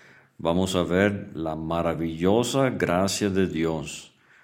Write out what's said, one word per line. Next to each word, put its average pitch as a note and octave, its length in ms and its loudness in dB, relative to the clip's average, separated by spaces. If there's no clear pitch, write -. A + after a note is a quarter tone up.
vamos F#2 380 0
a F2+ 60 2
ver G2 520 2
la D#2 220 -6
maravillosa E2 1120 0
gracia F#2+ 580 0
de F#2+ 180 2
Dios D#2+ 640 -4